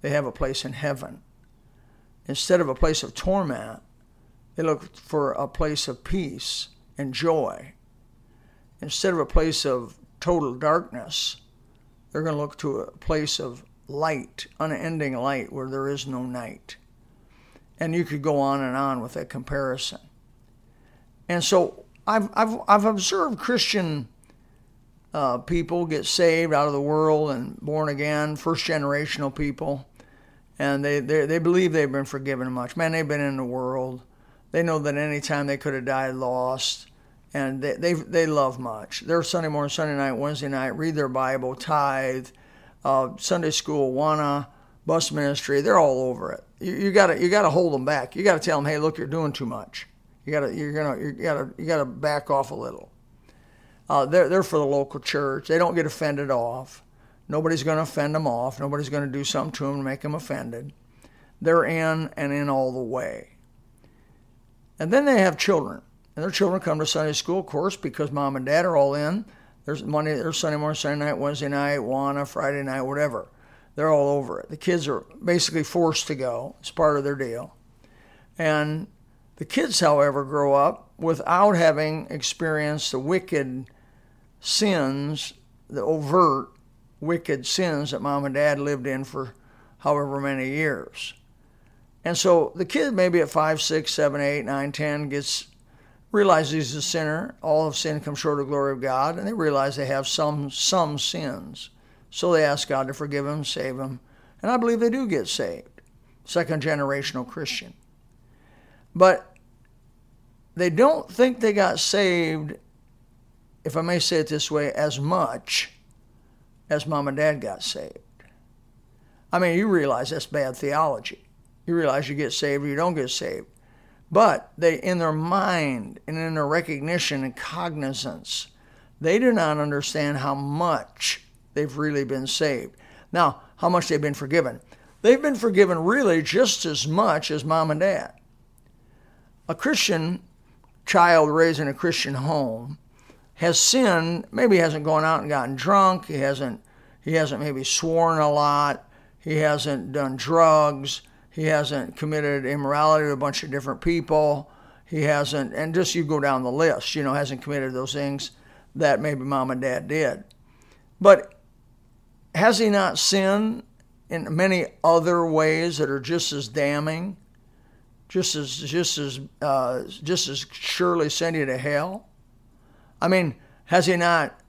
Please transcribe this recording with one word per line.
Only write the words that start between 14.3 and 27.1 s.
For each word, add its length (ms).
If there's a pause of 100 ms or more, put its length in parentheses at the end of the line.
unending 580
light, 340
where 180
there 180
is 180
no 160
night. 560 (1000)
And 160
you 100
could 160
go 180
on 220
and 160
on 240
with 120
that 160
comparison. 720 (1300)
And 160
so 400 (220)
I've, 300
I've, 320
I've 180
observed 540
Christian, 680 (1080)
uh, 240
people 480
get 180
saved 480
out 140
of 60
the 80
world 500